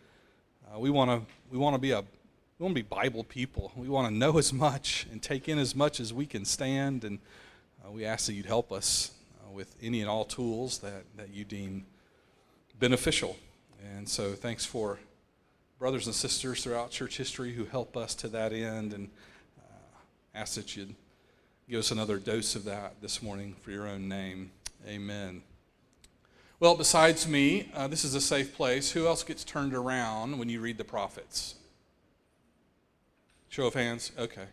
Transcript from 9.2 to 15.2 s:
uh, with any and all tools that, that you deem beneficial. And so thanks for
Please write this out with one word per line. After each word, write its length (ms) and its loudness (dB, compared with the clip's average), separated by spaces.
uh, 100 -18
with 300 -12
any 220 0
and 80 0
all 160 2
tools 540 -4
that, 240 -10
that 140 -14
you 160 -10
deem 400 -8
beneficial. 600 2
And 100 -10
so 280 -2
thanks 320 -6
for 320 -4